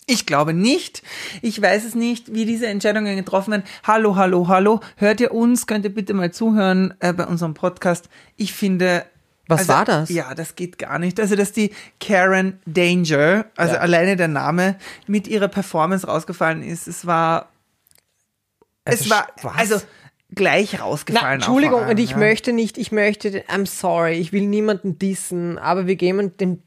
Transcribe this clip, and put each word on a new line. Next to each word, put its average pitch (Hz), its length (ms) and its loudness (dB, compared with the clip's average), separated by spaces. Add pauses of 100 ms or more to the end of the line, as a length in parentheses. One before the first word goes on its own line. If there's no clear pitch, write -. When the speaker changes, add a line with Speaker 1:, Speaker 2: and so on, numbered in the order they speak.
Speaker 1:
Ich 240 200 -2
glaube 151 280 2
nicht. 240 500 -2 (360)
Ich 214 220 -4
weiß 202 220 2
es 220 100 -8
nicht, 233 400 -4
wie 220 120 -2
diese 226 200 -2
Entscheidungen 208 480 -2
getroffen 196 380 -2
werden. 202 100 -2 (220)
Hallo, 214 320 2
hallo, 185 320 4
hallo. 202 320 4 (160)
Hört 208 240 2
ihr 240 120 2
uns? 233 360 2
Könnt 214 160 -2
ihr 202 100 -4
bitte 208 180 -4
mal 180 200 0
zuhören, 190 680 2
äh, 180 140 0
bei 180 140 -4
unserem 165 280 -4
Podcast? 180 540 -4 (280)
Ich 196 160 -6
finde 185 540 0 (400)
Speaker 2:
Was 165 140 2
Speaker 1:
also, 160 120 2
Speaker 2:
war 170 120 4
das? 160 260 2
Speaker 1:
ja, 139 240 -4
das 160 220 -12
geht 180 240 -10
gar 147 180 -6
nicht. 180 220 -2
Also, 208 160 2
dass 202 160 0
die 208 180 0 (300)
Karen 190 680 2
Danger, 175 800 2 (100)
also 160 220 0
Speaker 2:
Ja. - 60 -2
Speaker 1:
alleine 175 340 4
der 175 100 2
Name, 160 480 0 (320)
mit 202 220 -2
ihrer 202 180 0
Performance 180 640 -2
rausgefallen 160 560 -2
ist, 170 240 -10
es 175 180 -12
war, 165 440 0 (1300)
Speaker 2:
Also 233 200 0
Speaker 1:
es 214 60 0
war, 208 180 2 (140)
Speaker 2:
was? - 140 -10
Speaker 1:
also 208 240 0 (540)
gleich 185 460 0
rausgefallen 123 480 -2
Speaker 2:
Na, 135 60 0
Entschuldigung, 254 400 2
Speaker 1:
auch 240 80 4
vor - 40 -4
allem, 226 120 2
Speaker 2:
und 240 40 2
ich - 100 -2
Speaker 1:
ja. - 40 -4
Speaker 2:
möchte 220 360 2
nicht, 233 260 -2
ich 240 120 -6
möchte, 208 540 -2
I'm 196 220 -4
sorry, 170 480 0
ich 165 180 -4
will 202 140 0
niemanden 202 520 -2
dissen, 180 600 -4
aber 180 280 -2
wir 190 80 2
geben 185 440 -2
dem 180 280 -2